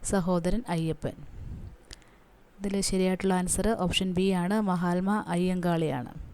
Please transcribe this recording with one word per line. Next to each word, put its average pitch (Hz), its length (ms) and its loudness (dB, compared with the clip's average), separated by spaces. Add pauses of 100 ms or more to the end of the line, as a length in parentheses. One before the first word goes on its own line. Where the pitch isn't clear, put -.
സഹോദരൻ 185 640 0
അയ്യപ്പൻ. 160 480 -2 (1400)
ഇതിൽ 196 220 -2
ശരിയായിട്ടുള്ള 185 600 2
ആൻസർ 185 260 0 (100)
ഓപ്ഷൻ 185 360 0
ബി 185 160 4 (140)
ആണ്, 196 180 2
മഹാത്മാ 180 560 2 (100)
അയ്യങ്കാളിയാണ്. 170 880 0 (200)